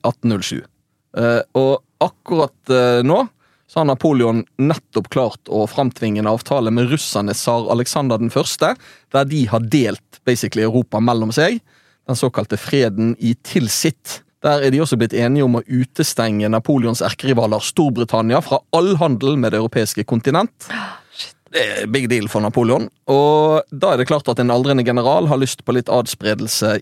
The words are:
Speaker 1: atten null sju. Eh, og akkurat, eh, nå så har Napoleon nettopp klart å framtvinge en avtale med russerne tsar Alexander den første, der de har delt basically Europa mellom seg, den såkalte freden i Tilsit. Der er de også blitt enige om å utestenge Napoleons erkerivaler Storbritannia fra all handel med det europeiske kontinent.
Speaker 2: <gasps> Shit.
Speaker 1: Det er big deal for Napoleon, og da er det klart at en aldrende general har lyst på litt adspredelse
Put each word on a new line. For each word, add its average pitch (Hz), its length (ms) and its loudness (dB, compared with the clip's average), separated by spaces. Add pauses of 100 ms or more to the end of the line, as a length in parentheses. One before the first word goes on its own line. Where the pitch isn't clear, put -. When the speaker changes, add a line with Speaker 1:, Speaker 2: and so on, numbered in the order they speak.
Speaker 1:
atten 120 240 -2
null 104 100 -2
sju. - 200 -8 (520)
Eh, 117 280 0 (120)
og 135 280 2 (180)
akkurat, 160 560 -2 (140)
eh, 123 340 4
nå 180 220 2 (420)
så - 140 -2
har 156 40 2
Napoleon 123 600 2 (120)
nettopp 135 520 -2
klart - 420 -2
å 107 160 0
framtvinge 113 520 -2
en 107 120 0
avtale 113 400 -2
med 120 180 2
russerne 104 460 -2
tsar 117 340 -2
Alexander 123 480 0
den 113 140 -2
første, 160 440 0 (360)
der 139 140 2
de 143 220 0
har 110 120 0
delt 117 640 -2
basically 113 400 0
Europa 110 380 0
mellom 113 340 0
seg, 196 240 2 (480)
den 131 80 -2
såkalte 113 420 -2
freden 113 600 0
i 117 180 0
Tilsit. - 880 -4 (240)
Der 147 160 2
er 139 80 2
de 131 140 2
også 143 180 0
blitt 117 160 -2
enige 127 300 2
om 120 100 2
å 117 80 -4
utestenge 113 880 -2
Napoleons 117 480 0
erkerivaler 110 640 0
Storbritannia 120 800 0
fra - 140 0 (180)
all 185 240 2
handel 139 400 0
med 110 140 0
det 107 80 0
europeiske 110 420 -2
kontinent. 143 640 -2 (220)
Speaker 2:
<gasps> - 280 -20
Shit. - 160 -14 (220)
Speaker 1:
Det 156 80 2 (180)
er 104 60 -6
big 123 240 -2
deal 110 160 0
for 107 160 -2
Napoleon, 113 460 0 (180)
og 151 640 4
da 160 220 0
er 127 80 0
det 127 80 -2
klart 147 180 0
at 123 160 0
en 123 80 2
aldrende 131 340 2
general 123 460 2
har 135 80 2
lyst 135 240 -4
på 120 100 -2
litt 123 160 -2
adspredelse 107 920 -2